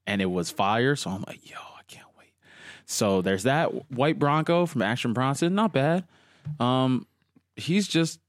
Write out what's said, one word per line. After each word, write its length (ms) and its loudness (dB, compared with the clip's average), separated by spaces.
and 160 -2
it 80 0
was 200 -4
fire. 460 2
So 140 -6
I'm 160 -6
like, 220 -16
"Yo, 80 -18
I 320 -20
can't 180 -20
wait." 140 -20
So 360 2
there's 220 0
that. 460 0
White 280 0
Bronco 480 2
from 160 -2
Action 300 0
Bronson, 420 0
not 180 2
bad. 320 0
Um, 460 2
he's 320 0
just, 400 0